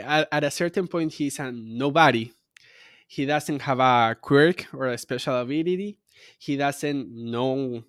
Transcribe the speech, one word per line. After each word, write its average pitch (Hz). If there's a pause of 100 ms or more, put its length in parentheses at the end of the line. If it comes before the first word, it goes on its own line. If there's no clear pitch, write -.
at, 151
at 147
a 143
certain 175
point, 160
he's 143
a 131
nobody. 120 (760)
He 139
doesn't 147
have 127
a 120
quirk 151
or 131
a 120
special 127
ability. 175 (400)
He 143
doesn't 143
know 120